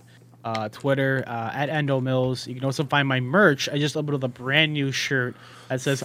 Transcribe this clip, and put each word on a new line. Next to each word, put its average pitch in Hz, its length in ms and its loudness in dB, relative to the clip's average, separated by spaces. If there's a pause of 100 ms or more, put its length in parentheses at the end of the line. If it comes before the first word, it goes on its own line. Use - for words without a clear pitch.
(440)
uh, 113 260 -4
Twitter, 135 580 0
uh, 117 260 -6
at 139 160 -2
Endo 143 320 0
Mills. 127 460 0
You 123 80 -10
can 127 100 -8
also 139 200 0
find 139 220 4
my 131 140 2
merch. 147 480 4
I 147 80 -2
just 143 180 0
uploaded 143 280 -2
a 127 60 0
brand 139 440 0
new 139 180 -2
shirt 123 440 -2 (320)
that 131 140 -2
says, 139 240 0